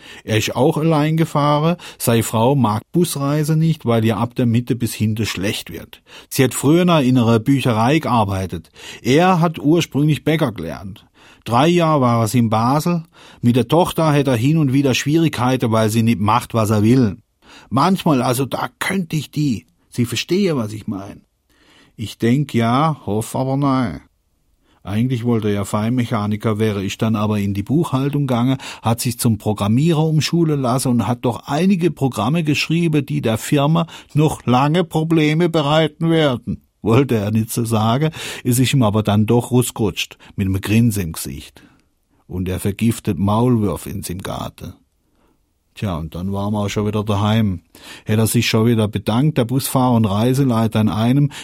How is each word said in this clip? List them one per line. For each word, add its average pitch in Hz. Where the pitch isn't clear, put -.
Er 107
ist -
auch 143
allein 156
gefahren. 151
Seine 117
Frau 117
mag 110
Busreise 151
nicht, 160
weil 117
ihr 110
ab -
der 127
Mitte 120
bis 120
hinten 107
schlecht -
wird. -
Sie -
hat 123
früher 160
in 147
einer 117
Bücherei 127
gearbeitet. 98
Er 170
hat 165
ursprünglich 147
Bäcker 151
gelernt. 82
Drei 123
Jahre 160
war 117
es -
in 117
Basel. 151
Mit 120
der 120
Tochter 160
hat 143
er 131
hin 139
und 139
wieder 139
Schwierigkeiten, 131
weil 110
sie 113
nicht 113
macht, 107
was 110
er 107
will. 113
Manchmal, 151
also 131
da -
könnte 190
ich 147
die. 139
Sie 120
verstehe, 170
was 107
ich 110
mein. 101
Ich -
denk 139
ja, 127
hoff 107
aber 131
nein. 131
Eigentlich 113
wollte 117
er 104
ja 101
Feinmechaniker, 107
wäre 104
ich 101
dann 110
aber 104
in 101
die 101
Buchhaltung 143
gegangen, 127
hat 113
sich 120
zum 113
Programmierer 120
umschulen 156
lassen 127
und 120
hat 123
doch 117
einige 170
Programme 139
geschrieben, 151
die 147
der 113
Firma 156
noch 147
lange 147
Probleme 160
bereiten 160
werden. 139
Wollte 123
er 104
nicht 110
so 120
sagen, 117
ist 123
ich 127
ihm 135
aber 104
dann 104
doch 120
rausgerutscht, -
mit 98
einem 95
Grinsen 104
im 80
Gesicht. -
Und 90
er 90
vergiftet 107
Maulwürf 104
in 98
seinem 92
Garten. -
Tja, 95
und 78
dann 92
waren 101
wir 104
auch 101
schon 104
wieder 107
daheim. 107
Hätte 110
er 107
sich 120
schon 110
wieder 110
bedankt, 117
der 123
Busfahrer 127
und 113
Reiseleiter 113
in 110
einem, 127